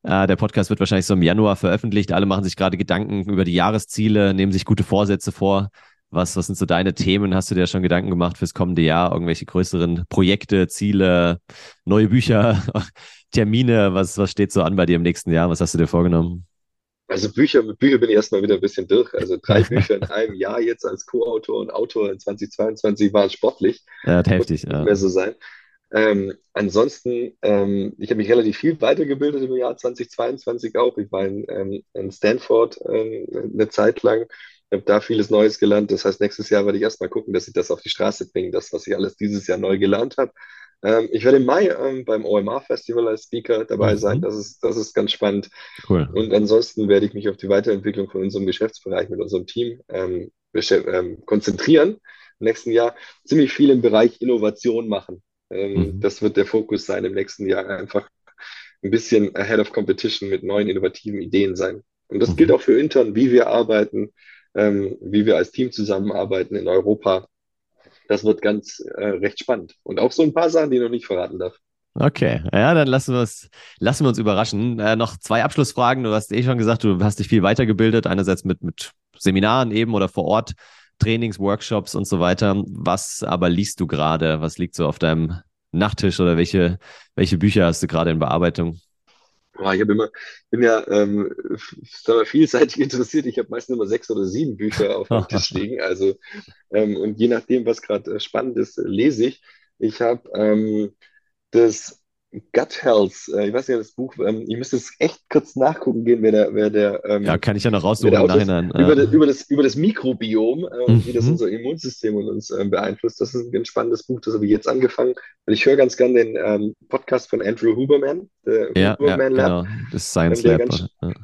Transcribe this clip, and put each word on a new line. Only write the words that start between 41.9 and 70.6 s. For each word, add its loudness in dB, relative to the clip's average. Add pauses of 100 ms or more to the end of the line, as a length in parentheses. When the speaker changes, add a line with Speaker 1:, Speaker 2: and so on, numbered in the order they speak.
Speaker 2:
beim -2
O 2
M 0
R -6
Festival -2
als -4
Speaker -4
dabei 0
Speaker 1:
Mhm. 0
Speaker 2:
sein. -2
Das -4
ist, -10
das -2
ist -8
ganz -2
spannend. -2 (400)
Speaker 1:
Cool. 2
Speaker 2:
Und -2
ansonsten 0
werde 4
ich -8
mich -6
auf -4
die -12
Weiterentwicklung 0
von -6
unserem -4
Geschäftsbereich -4
mit -8
unserem -4
Team, -6
ähm, -6 (220)
beschä-, 0
ähm, -4
konzentrieren 2 (420)
im -8
nächsten -2
Jahr. 2 (300)
Ziemlich 2
viel 4
im 4
Bereich 4
Innovation 0
machen. -8 (260)
Ähm, -2
Speaker 1:
Mhm. -2
Speaker 2:
das -2
wird 2
der 2
Fokus -2
sein -4
im -4
nächsten -6
Jahr, -2
einfach -6 (760)
ein -2
bisschen 2
ahead 0
of -2
competition -4
mit -4
neuen -2
innovativen -4
Ideen 0
sein. -6 (280)
Und -4
das 2
Speaker 1:
Mhm. -2
Speaker 2:
gilt 6
auch 4
für 4
intern, 2
wie 4
wir 6
arbeiten, 0 (400)
ähm, 0
wie 0
wir 4
als 0
Team -4
zusammenarbeiten -4
in -6
Europa. 0 (800)
Das 0
wird 2
ganz, -2 (180)
äh, -6
recht -4
spannend. -6
Und -8
auch 2
so -2
ein 2
paar 0
Sachen, 2